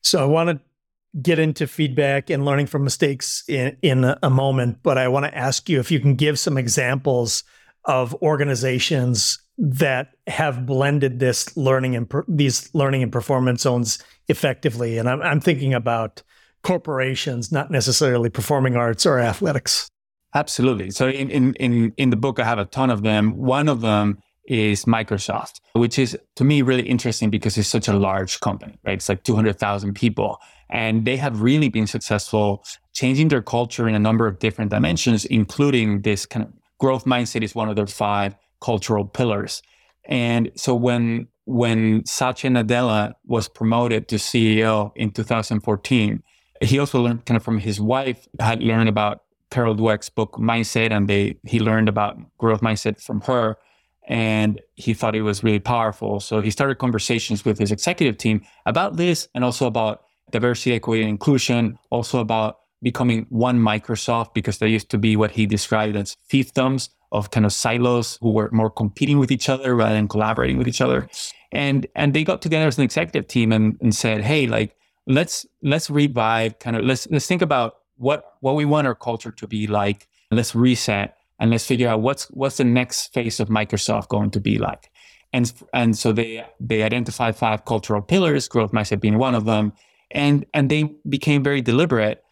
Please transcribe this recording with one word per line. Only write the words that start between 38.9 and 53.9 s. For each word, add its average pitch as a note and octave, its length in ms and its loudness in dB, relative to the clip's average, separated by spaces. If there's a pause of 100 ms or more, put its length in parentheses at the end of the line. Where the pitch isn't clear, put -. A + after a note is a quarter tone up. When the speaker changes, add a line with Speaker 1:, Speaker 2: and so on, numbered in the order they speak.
Speaker 2:
pillars. G#2 560 -4 (440)
And A#2 500 0
so B2+ 200 0
when, A#2+ 540 0 (160)
when A2+ 600 2
Satya C3 440 -2
Nadella A#2 640 2 (120)
was A2+ 220 -2
promoted A#2 600 0
to G#2+ 100 -2
C A2 400 2
E A2+ 60 2
O G#2+ 300 0
in G#2+ 160 -4
two A2 120 -6
thousand A2 380 -2
fourteen, G#2+ 600 0 (400)
he B2+ 160 2
also C3+ 240 0
learned A#2+ 240 -2
kind A#2+ 120 2
of G#2+ 60 -2
from A2+ 160 -2
his G#2 200 -4
wife, B2+ 480 -2 (120)
had A2+ 220 0
learned A2+ 280 2
about G#2 340 -2 (260)
Carol A#2 260 0
Dweck's A2 340 0
book, G#2+ 240 -4
Mindset, A2+ 580 0
and G2+ 160 2
they, G2+ 380 0
he A#2 140 0
learned A2 280 2
about G#2 300 -2 (200)
growth A2 220 2
mindset A2 420 -2
from G#2 200 -6
her, A#2 360 0 (500)